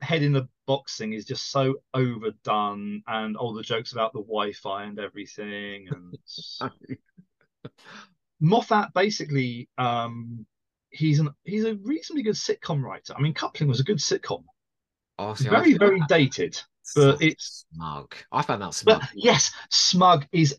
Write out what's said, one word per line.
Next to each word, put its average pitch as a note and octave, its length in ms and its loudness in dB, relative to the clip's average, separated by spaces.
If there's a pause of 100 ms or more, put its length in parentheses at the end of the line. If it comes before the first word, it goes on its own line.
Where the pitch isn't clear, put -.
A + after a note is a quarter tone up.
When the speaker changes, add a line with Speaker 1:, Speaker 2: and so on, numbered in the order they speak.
Speaker 1:
head D#3 220 0
in D3 100 4
the C3+ 160 0 (200)
box - 280 -4
thing A2 160 -6
is G#2+ 120 -8
just - 260 -10
so C3+ 260 0 (160)
overdone, G#2+ 1160 -4
and A2 280 -4
all A#2 160 -4
the G#2+ 120 -10
jokes A2+ 260 -4
about A2+ 220 -2
the A2+ 80 -8
Wi-Fi G#2 640 -4
and G#2 160 -12
everything. G2+ 920 -12
And - 800 -12 (160)
Speaker 2:
<laughs> C3+ 120 -12 (1400)
Speaker 1:
Moffat, G#3 540 2
basically, C#3+ 840 -2
um, A#2 680 -4 (440)
he's D3+ 280 2
an, D3+ 120 2 (120)
he's G#3+ 220 -2
a A3+ 180 -2
reasonably C#4+ 400 -4
good G#3+ 140 0
sitcom - 440 -4
writer. F#2+ 360 -10
I C3 40 -6
mean, D3+ 140 0
Coupling - 340 -4
was B2 120 2
a C3+ 40 0
good G3+ 140 0
sitcom. - 460 -4 (720)
Speaker 2:
Oh, G#2+ 160 -6
see, B2+ 140 -2
I - 20 -2
Speaker 1:
Very, D4+ 220 8
Speaker 2:
found E3+ 80 4
Speaker 1:
very G3 180 8
Speaker 2:
that D3+ 100 2
Speaker 1:
dated, C3 500 2 (240)
Speaker 2:
so C#3 300 6
Speaker 1:
but D3 100 -4
it's - 520 -2
Speaker 2:
smug. G#2 400 -10 (180)
I C#3 80 0
found A#2 220 -2
that F2+ 60 -6 (180)
Speaker 1:
but A3 140 6
Speaker 2:
smug. - 20 -8 (120)
Speaker 1:
yes, G#3 380 2 (180)
smug F3+ 640 4
is D#3 260 4